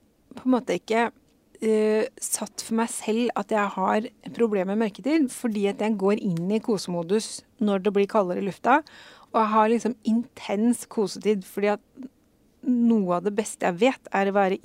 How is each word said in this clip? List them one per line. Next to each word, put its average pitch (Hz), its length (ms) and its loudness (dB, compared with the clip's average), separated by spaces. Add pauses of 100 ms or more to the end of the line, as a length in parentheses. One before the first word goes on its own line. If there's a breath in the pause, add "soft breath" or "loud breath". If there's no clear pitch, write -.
(320)
på - 140 -10
en 254 40 4
måte 196 300 0
ikke, 226 320 0 (500)
eh, 214 440 2 (140)
satt - 440 -8
for 226 140 -4
meg 226 120 0
selv 226 480 -2
at 202 160 -4
jeg 202 220 0
har 208 320 0 (260)
problemer 202 400 0
med 220 140 0
mørketid, 262 440 0
fordi 208 380 -2
at - 120 -4
jeg 214 180 0
går 202 200 2
inn 175 300 -2
i 220 120 0
kosemodus 185 800 -4 (200)
når 196 240 2
det 202 80 0
blir 202 160 2
kaldere 196 320 0
i 202 40 -4
lufta, 240 340 2 (520 loud breath)
og 233 80 2
jeg 214 140 2
har 220 180 4
liksom 233 240 0 (120)
intens 226 800 0
kosetid, 196 580 -2
fordi 208 280 0
at - 320 -14 (540)
noe 233 560 2
av 175 80 -4
det 208 80 -2
beste - 320 -4
jeg 175 140 0
vet 254 340 0
er 196 140 2
å 196 80 0
være 196 280 2